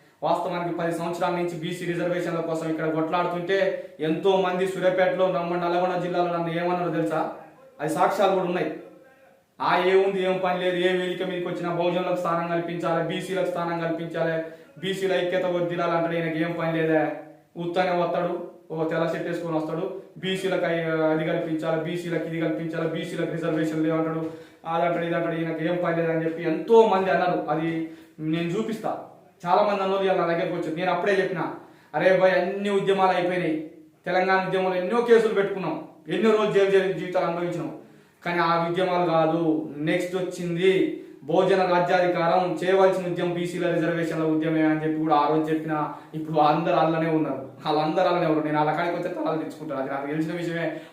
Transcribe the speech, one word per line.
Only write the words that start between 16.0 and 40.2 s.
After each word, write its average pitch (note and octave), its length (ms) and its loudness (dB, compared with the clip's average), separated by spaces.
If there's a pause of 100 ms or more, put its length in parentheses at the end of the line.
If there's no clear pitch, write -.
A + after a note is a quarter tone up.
ఈయనకి D#3+ 240 -2
ఏం E3+ 160 -4
పని E3 220 0
లేదా, D#3 300 2 (460)
ఉత్తనే E3+ 340 0
వస్తాడు, F3 580 -2 (220)
ఓ D#3+ 120 -2
తెల్ల E3 240 0
షర్ట్ E3 200 -4
వేసుకొని E3 300 -4
వస్తాడు, E3 440 -4 (160)
"బీసీలకు F3+ 480 -2
అయి-, E3 360 0
అది D#3+ 240 2
కల్పించాలి, D#3+ 580 -2
బీసీలకు E3+ 420 -4
ఇది E3 160 -4
కల్పించాలి, D#3+ 480 -2
బీసీలకు E3+ 420 -4
రిజర్వేషన్ D#3+ 520 -2
లేవంటాడు, D#3+ 460 0 (380)
అదంటాడు, E3+ 380 0
ఇదంటాడు, E3 300 -2
ఈయనకి D#3+ 300 -2
ఏం F3 180 0
పని E3+ 120 0
లేదని" E3 300 0
చెప్పి E3 180 -4
ఎంతో A3 440 6
మంది F#3+ 220 2
అన్నారు. E3+ 400 0
అది D#3+ 420 -2 (280)
నేను E3 300 -2
చూపిస్తా. G#3+ 480 -4 (500)
చాలా G3 140 6
మంది G3+ 200 2
అన్నోళ్ళు F#3+ 240 0
ఇవాళ F#3 120 2
నా E3+ 80 2
దగ్గరకు E3+ 280 0
వచ్చారు. D#3 220 -4
నేను F3+ 160 0
అప్పుడే G3+ 220 2
చెప్పిన, E3 400 -2 (420)
"అరే F3+ 260 4
భయ్, F#3 100 8
అన్ని G3 380 0
ఉద్యమాలు F#3+ 420 2
అయిపోయినాయి, F3 600 -2 (340)
తెలంగాణ F#3 420 2
ఉద్యమంలో F#3 280 0
ఎన్నో G#3+ 260 0
కేసులు A3 320 6
పెట్టుకున్నాం, F#3+ 540 -2 (200)
ఎన్నో G#3 240 2
రోజు G#3+ 200 2
జైలు, F#3+ 200 4
జైలు F#3+ 220 4
జీవితాలు F3+ 320 -2
అనుభవించినాం, E3+ 520 -4 (480)
కానీ F3 140 -2
ఆ E3+ 300 2
ఉద్యమాలు F3 420 2
కాదు, D#3+ 680 2
నెక్స్ట్ F3 380 -2
వచ్చింది F3 880 0 (200)